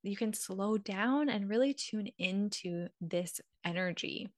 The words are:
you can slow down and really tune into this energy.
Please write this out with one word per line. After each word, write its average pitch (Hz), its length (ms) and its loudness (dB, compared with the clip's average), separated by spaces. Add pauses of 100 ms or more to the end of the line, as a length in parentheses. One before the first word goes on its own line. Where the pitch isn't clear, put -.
you 202 140 -2
can 220 160 0
slow 202 440 0
down 233 520 2
and 202 200 0
really 254 240 4
tune 208 360 -4 (100)
into 185 680 0 (120)
this 175 400 -2 (240)
energy. 180 720 -2